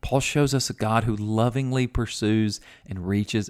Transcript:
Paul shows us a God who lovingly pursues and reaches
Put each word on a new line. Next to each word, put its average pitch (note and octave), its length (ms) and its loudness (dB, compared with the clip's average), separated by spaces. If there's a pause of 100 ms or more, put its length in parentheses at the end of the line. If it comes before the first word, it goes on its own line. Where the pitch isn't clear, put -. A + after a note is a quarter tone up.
Paul C3+ 160 0
shows C#3+ 320 0
us C3+ 160 0
a - 60 -6
God A2 300 0
who A2+ 120 0
lovingly A#2+ 680 0
pursues A2 720 0 (260)
and F2+ 220 -6
reaches G2+ 420 0